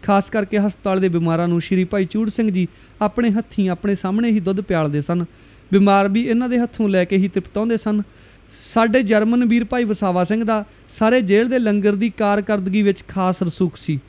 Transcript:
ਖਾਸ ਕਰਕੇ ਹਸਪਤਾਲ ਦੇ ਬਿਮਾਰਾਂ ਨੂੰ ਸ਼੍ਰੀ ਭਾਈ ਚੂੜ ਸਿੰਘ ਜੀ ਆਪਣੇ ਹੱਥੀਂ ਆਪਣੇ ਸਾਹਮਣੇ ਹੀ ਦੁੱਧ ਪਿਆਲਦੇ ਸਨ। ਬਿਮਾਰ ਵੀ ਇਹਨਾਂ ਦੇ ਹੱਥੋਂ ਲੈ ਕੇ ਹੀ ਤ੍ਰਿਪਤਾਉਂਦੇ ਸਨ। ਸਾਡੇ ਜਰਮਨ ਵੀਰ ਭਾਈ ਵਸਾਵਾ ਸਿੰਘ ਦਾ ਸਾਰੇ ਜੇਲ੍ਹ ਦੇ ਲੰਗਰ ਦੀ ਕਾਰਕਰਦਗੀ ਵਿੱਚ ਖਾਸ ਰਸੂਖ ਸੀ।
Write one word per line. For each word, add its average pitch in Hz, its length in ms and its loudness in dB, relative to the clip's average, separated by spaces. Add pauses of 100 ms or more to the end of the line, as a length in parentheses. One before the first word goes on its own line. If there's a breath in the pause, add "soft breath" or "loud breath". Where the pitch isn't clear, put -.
ਖਾਸ 196 260 0
ਕਰਕੇ 208 300 -2
ਹਸਪਤਾਲ 196 400 -2
ਦੇ 185 100 2
ਬਿਮਾਰਾਂ 170 380 0
ਨੂੰ 170 140 0
ਸ਼੍ਰੀ 185 220 0
ਭਾਈ 190 220 -2
ਚੂੜ 220 240 -4
ਸਿੰਘ 220 220 -2
ਜੀ 180 160 -2 (340 soft breath)
ਆਪਣੇ 220 280 0
ਹੱਥੀਂ 202 400 -2
ਆਪਣੇ 196 260 -2
ਸਾਹਮਣੇ 208 360 -2
ਹੀ 208 80 0
ਦੁੱਧ 190 220 -4
ਪਿਆਲਦੇ 151 400 -2
ਸਨ। 170 240 -4 (480 loud breath)
ਬਿਮਾਰ 196 340 4
ਵੀ 202 200 0
ਇਹਨਾਂ 240 220 0
ਦੇ 247 100 0
ਹੱਥੋਂ 233 300 -2
ਲੈ 185 160 2
ਕੇ 190 120 0
ਹੀ 190 100 2
ਤ੍ਰਿਪਤਾਉਂਦੇ 208 500 -4
ਸਨ। 208 240 -2 (500 soft breath)
ਸਾਡੇ 233 520 0
ਜਰਮਨ 220 420 2
ਵੀਰ 233 180 2
ਭਾਈ 247 200 -2
ਵਸਾਵਾ 190 400 0
ਸਿੰਘ 214 200 -2
ਦਾ 214 220 -2 (240 soft breath)
ਸਾਰੇ 240 320 2
ਜੇਲ੍ਹ 208 280 2
ਦੇ 254 100 0
ਲੰਗਰ 208 360 2
ਦੀ 214 140 -2
ਕਾਰਕਰਦਗੀ 202 720 -2
ਵਿੱਚ 196 260 0
ਖਾਸ 185 360 -2
ਰਸੂਖ 175 340 -2
ਸੀ। 147 320 -4